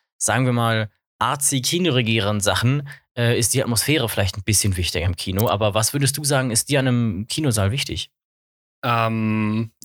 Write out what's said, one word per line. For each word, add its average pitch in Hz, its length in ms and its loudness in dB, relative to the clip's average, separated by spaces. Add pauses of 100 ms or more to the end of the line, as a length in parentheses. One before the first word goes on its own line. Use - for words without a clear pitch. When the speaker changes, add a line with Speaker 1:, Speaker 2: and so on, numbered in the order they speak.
(180)
Speaker 1:
sagen 117 280 0
wir 127 60 2
mal, 113 380 0 (300)
artsy 139 420 0
Kinoregieren 110 800 0
Sachen, 120 480 0 (280)
äh, 120 220 2
ist - 140 0
die 127 100 2
Atmosphäre 120 460 0
vielleicht 101 280 -2
ein 101 60 -8
bisschen 101 320 2
wichtiger 87 300 -2
im 90 100 0
Kino. 98 320 -2
Aber 101 260 0
was 110 200 0
würdest 139 240 0
du 151 80 -6
sagen, 131 260 0
ist 110 160 -2
dir 143 120 2
an 131 100 2
einem 113 400 0
Kinosaal 107 420 0
wichtig? - 380 -6 (720)
Speaker 2:
Ähm, 113 880 0 (140)